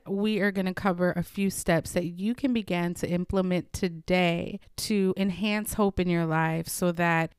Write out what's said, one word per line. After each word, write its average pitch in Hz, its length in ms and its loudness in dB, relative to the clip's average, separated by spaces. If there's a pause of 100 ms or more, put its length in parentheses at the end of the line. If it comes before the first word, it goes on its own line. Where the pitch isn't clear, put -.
we 202 320 0
are 202 120 2
gonna 185 220 -2
cover 180 380 2
a 175 100 0
few 196 280 -2
steps - 420 0
that 180 140 0
you 185 280 -4
can 254 200 0
begin 175 400 -2
to - 160 -4
implement 180 640 0
today 175 880 0 (160)
to 190 400 2
enhance 202 560 -2
hope 202 260 2
in 180 80 0
your 170 180 2
life 160 440 0
so 175 240 0
that 170 460 0